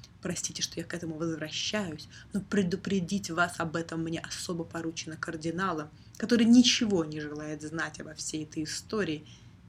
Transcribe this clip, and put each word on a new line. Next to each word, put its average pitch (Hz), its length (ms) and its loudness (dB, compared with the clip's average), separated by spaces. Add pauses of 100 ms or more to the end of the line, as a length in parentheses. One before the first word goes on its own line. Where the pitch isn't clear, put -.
(220)
Простите, - 400 -4
что - 180 -4
я 165 60 -6
к - 80 -8
этому 165 240 -4
возвращаюсь, 160 920 -2 (240)
но 208 80 0
предупредить 190 880 0
вас 175 300 0
об 165 160 -2
этом 165 280 -2
мне 165 160 -2
особо - 440 -6
поручено 165 520 -6
кардиналом, 165 760 -2 (280)
который 233 280 4
ничего 226 600 8
не 151 160 -6
желает 151 400 -8
знать 156 380 -4
обо 151 140 -12
всей 156 300 -6
этой 156 200 -4
истории 160 640 -2 (440)